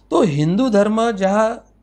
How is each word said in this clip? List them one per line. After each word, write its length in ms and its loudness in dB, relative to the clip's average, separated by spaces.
तो 120 2
हिंदू 460 0
धर्म 420 0
जहाँ 580 -2